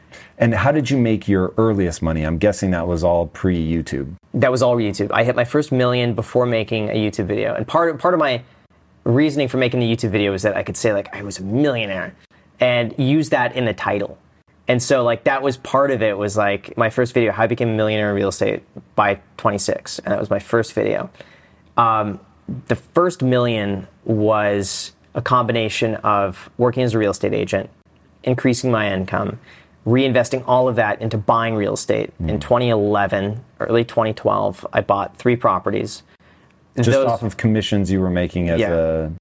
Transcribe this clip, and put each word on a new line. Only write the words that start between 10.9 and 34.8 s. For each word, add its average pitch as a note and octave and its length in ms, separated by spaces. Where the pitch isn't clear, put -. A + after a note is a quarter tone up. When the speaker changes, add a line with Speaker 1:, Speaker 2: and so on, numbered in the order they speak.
Speaker 2:
like, G2+ 200
I G2+ 100
was G2 160
a F#2 40
millionaire G#2 720
and A#2+ 360
use C#3+ 340
that B2+ 220
in B2+ 120
the G#2+ 80
title. G2+ 440
And B2 120
so, C3 220
like, A#2 220
that C#3 160
was C3 160
part C#3 340
of A2 100
it, G#2 160
was, G#2 200
like, G2+ 400
my A2+ 120
first B2 240
video, A2+ 200
"How A2 100
I A2+ 40
Became A#2 240
a - 40
Millionaire G#2+ 360
in G2+ 40
Real G2 140
Estate G2+ 340
by G2+ 240
twenty-six." - 640
And - 140
that - 60
was G#2+ 100
my G2 100
first - 320
video. G#2 380
Um, G#2+ 460
the A#2+ 80
first F3 440
million A2+ 640
was G#2 880
a B2+ 80
combination A#2 720
of G2+ 520
working B2 240
as A#2 100
a A2+ 60
real G#2 100
estate G2+ 240
agent, G2+ 380
increasing B2+ 460
my G#2+ 240
income, F#2+ 460
reinvesting B2+ 600
all B2+ 240
of A2+ 60
that G#2 260
into A2 160
buying A2+ 380
real G#2 180
estate. G#2+ 460
In F#2+ 180
Speaker 1:
Mm. - 40
Speaker 2:
twenty A#2+ 280
eleven, G#2 760
early A2+ 240
twenty A2 300
twelve, G2+ 600
I A2+ 80